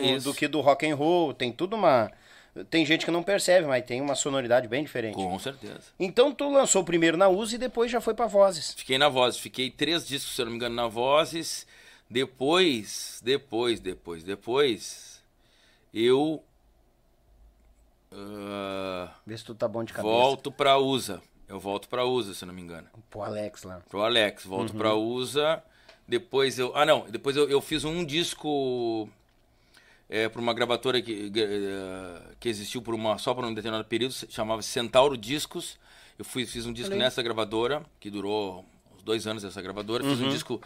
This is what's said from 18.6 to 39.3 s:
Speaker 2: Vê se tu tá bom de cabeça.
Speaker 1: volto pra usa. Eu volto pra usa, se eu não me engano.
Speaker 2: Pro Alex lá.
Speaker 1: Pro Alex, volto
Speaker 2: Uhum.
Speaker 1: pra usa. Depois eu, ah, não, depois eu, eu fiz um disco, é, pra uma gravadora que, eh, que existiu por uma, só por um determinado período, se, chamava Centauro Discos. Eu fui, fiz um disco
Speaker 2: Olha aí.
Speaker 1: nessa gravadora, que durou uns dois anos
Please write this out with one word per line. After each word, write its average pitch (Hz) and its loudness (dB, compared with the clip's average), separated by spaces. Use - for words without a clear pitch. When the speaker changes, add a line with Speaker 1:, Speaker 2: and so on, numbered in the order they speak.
Speaker 2:
Vê 113 -10
se 113 -14
tu 120 -14
tá 120 -2
bom 113 -6
de 113 -10
cabeça. 107 -2
Speaker 1:
volto 131 4
pra 139 6
usa. 127 0
Eu 98 -12
volto 98 -4
pra 123 0
usa, 120 -2
se 87 -12
eu 92 -12
não 87 -14
me 92 -14
engano. 85 -16
Speaker 2:
Pro 107 -12
Alex 104 -8
lá. 92 -14
Speaker 1:
Pro 98 -4
Alex, 107 2
volto 95 -4
Speaker 2:
Uhum. 107 -8
Speaker 1:
pra 107 2
usa. 123 -2
Depois 120 0
eu, 123 -2
ah, 143 4
não, 143 4
depois 113 -4
eu, 147 2
eu 139 2
fiz 147 -4
um 165 -4
disco, 131 -2
é, 110 0
pra 120 -10
uma 117 0
gravadora 120 0
que, 104 -8
eh, 98 -4
que - -6
existiu 104 -6
por 117 -6
uma, 110 0
só 127 -2
por 123 -6
um 117 -4
determinado 110 -6
período, 120 -2
se, - -10
chamava 110 -4
Centauro 127 4
Discos. 147 -8
Eu 107 -12
fui, 127 -4
fiz 117 -8
um 120 -6
disco 120 -8
Speaker 2:
Olha 131 -2
aí. 123 0
Speaker 1:
nessa 127 0
gravadora, 117 -2
que 104 -12
durou 101 -4
uns - -20
dois 107 -2
anos 110 -6